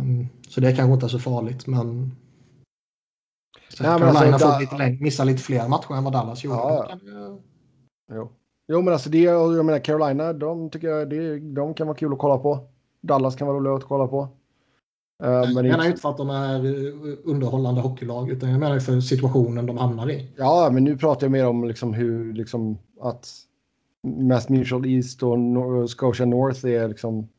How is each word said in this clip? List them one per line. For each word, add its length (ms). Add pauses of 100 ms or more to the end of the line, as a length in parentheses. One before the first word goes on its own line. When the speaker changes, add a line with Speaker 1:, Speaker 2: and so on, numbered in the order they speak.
(480)
Speaker 1:
så 120
det 160
kanske 180
inte 120
är 20
så 100
farligt, 480
men... 460 (1600)
Så 140
Speaker 2:
Nej, 100
men 80
Speaker 1:
Carolina 340
Speaker 2:
alltså, 140
Speaker 1:
får 60
Speaker 2:
Da- 60
Speaker 1:
lite 160
läng-, 260
missa 220
lite 180
fler 260
matcher 260
än 100
vad 80
Dallas 320
gjorde. 120
Speaker 2:
Ja, 140
Speaker 1:
Då 60
Speaker 2:
ja. 120
Speaker 1:
kan 100
det 120
ju 280 (760)
Speaker 2:
Jo. 160 (400)
Jo, 140
men 100
alltså 180
det, 120
jag 420
menar, 140
Carolina, 540
de 380
tycker 180
jag, 220
det, 280
de 360
kan 120
vara 100
kul 160
att 60
kolla 200
på. 300 (320)
Dallas 360
kan 100
vara 120
roliga 160
att 100
kolla 220
på. 220 (920)
Eh, 80
Speaker 1:
Jag 240
Speaker 2:
men 0
Speaker 1:
menar 200
Speaker 2:
inte 100
Speaker 1:
ju 60
inte 100
för 100
att 60
de 140
är, 340
eh, 600
underhållande 560
hockeylag, 500
utan 200
jag 100
menar 140
ju 60
för 200
situationen 640
de 120
hamnar 320
i. 260
Speaker 2:
Ja, 360
men 120
nu 140
pratar 280
jag 60
mer 140
om 180
liksom 300
hur, 380
liksom, 460 (220)
att 280 (720)
Mass 460
Mutual 380
East 360
och 160
Nor-, 480
Scotia 400
North 400
är 220
liksom 400 (100)